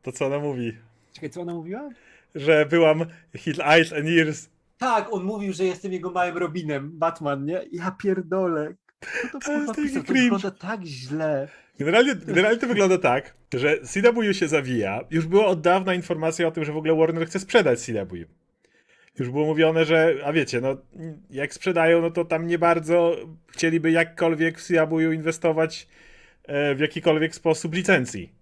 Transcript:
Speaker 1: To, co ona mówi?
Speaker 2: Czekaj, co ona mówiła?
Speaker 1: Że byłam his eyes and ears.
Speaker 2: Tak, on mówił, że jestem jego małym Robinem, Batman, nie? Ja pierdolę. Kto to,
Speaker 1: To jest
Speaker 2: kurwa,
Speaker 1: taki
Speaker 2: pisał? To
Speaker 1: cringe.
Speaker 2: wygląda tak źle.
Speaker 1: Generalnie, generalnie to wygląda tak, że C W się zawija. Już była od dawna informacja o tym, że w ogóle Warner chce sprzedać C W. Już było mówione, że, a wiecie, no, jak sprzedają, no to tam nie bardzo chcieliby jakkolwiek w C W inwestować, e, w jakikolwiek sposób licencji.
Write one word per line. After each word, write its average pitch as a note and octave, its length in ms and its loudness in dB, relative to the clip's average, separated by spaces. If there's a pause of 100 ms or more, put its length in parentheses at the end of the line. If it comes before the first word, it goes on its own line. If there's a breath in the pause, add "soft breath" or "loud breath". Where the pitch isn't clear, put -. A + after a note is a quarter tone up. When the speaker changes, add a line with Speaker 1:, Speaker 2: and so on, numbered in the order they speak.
Speaker 1:
To, B2+ 100 -10
co C#3 140 -4
ona C#3+ 140 -2
mówi? B2+ 340 -6 (400)
Speaker 2:
Czekaj, D#3 160 -12
co F3 120 -12
ona E3+ 120 -8
mówiła? F#3+ 360 -10 (460 soft breath)
Speaker 1:
Że D3+ 300 4
byłam D#3+ 400 4 (320 loud breath)
his E3 220 -6
eyes D#3+ 340 4
and D3+ 140 -4
ears. D#3+ 420 0 (280)
Speaker 2:
Tak, A3+ 360 0
on F#3 100 -4
mówił, G3+ 300 -6
że F3 100 -4
jestem F#3 300 -4
jego F3 180 -8
małym F3 260 -2
Robinem, D#3 600 -6
Batman, D3 460 -4
nie? F3 160 -4 (100)
Ja F3 200 -6
pierdolę. F3+ 840 -2 (260)
Kto - 400 -10
to, - 60 -14
Speaker 1:
To D4 60 -4
jest D4 140 -2
Speaker 2:
kurwa, A3+ 80 -6
Speaker 1:
taki D4 140 -4
Speaker 2:
pisał? C4+ 160 -4
To - 40 -12
Speaker 1:
cringe. B3+ 160 2
Speaker 2:
wygląda G3+ 280 0
tak F#3+ 340 -10
źle. C#3+ 600 -6 (320 soft breath)
Speaker 1:
Generalnie, A3 360 2
generalnie G#3 440 2
to - 80 -2
wygląda G3 300 4
tak, C3+ 360 0 (200)
że D3 280 0
C F#3 200 -6
W A3+ 320 2
się F#3 140 0
zawija. B2+ 600 -2
Już D#3+ 160 0
była G3 200 4
od F3 160 0
dawna F#3 320 2
informacja E3 540 -2
o D#3+ 40 0
tym, E3 140 -4
że D3+ 60 -6
w D3+ 60 -6
ogóle D#3+ 180 2
Warner D#3+ 320 2
chce F#3 120 -6
sprzedać F3 420 2
C G#2 240 -4
W. E2+ 200 -12 (920 soft breath)
Już B2 100 -4
było D3 160 0
mówione, D#3+ 400 4
że, D#3+ 280 4 (120)
a D3 80 -2
wiecie, C3 280 0
no, C3 160 -2 (520)
jak C#3 240 -6
sprzedają, E3+ 480 4
no E3 100 -2
to E3+ 140 -2
tam E3 220 -4
nie E3+ 100 0
bardzo E3+ 580 2 (320)
chcieliby E3 440 0
jakkolwiek E3 680 0
w - 40 -18
C D#3+ 240 2
W D#3+ 260 0
inwestować, D#3+ 720 -2 (560 soft breath)
e, C#3+ 320 -2
w C3 40 -10
jakikolwiek D#3 560 0
sposób D#3+ 400 -2
licencji. C#3+ 560 0 (100)